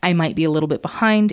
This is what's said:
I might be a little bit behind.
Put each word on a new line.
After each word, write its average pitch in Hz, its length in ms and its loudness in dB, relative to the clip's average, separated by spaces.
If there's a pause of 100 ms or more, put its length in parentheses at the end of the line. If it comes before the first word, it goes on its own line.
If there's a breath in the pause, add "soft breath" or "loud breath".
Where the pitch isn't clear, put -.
I 175 80 2
might 165 240 0
be 160 80 0
a 156 60 2
little 156 180 0
bit 147 140 -4
behind. 214 500 0